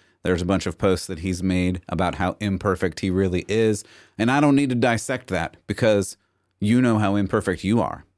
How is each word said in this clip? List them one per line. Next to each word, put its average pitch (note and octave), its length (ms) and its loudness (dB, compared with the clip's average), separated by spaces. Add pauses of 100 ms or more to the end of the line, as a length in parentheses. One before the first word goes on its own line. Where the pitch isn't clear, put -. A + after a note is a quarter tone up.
(240)
There's F2 180 0
a F2 40 -4
bunch F#2 200 0
of F2 120 -6
posts F#2+ 300 0
that F2 120 -10
he's F2+ 240 -4
made F2+ 460 0
about F2 260 -2
how F2+ 240 -2
imperfect F#2+ 640 -2
he G2 80 -2
really F2+ 400 0
is. A2 340 0 (340)
And A#2 140 2
I C#3 80 2
don't C#3+ 160 4
need C#3+ 140 2
to B2+ 60 -2
dissect A#2+ 520 -2
that, E2+ 300 -4 (100)
because G#2 480 2 (460)
you A2+ 200 4
know A#2+ 160 4
how G2+ 200 2
imperfect G2 480 -2
you A2 160 2
are. - 240 -6 (120)